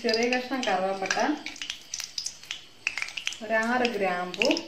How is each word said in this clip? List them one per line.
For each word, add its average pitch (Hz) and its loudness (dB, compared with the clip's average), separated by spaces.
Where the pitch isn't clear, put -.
ചെറിയ 226 4
കഷ്ണം 254 0
കറുവപ്പട്ട, 190 2
ഒരാറ് 226 2
ഗ്രാമ്പു 185 2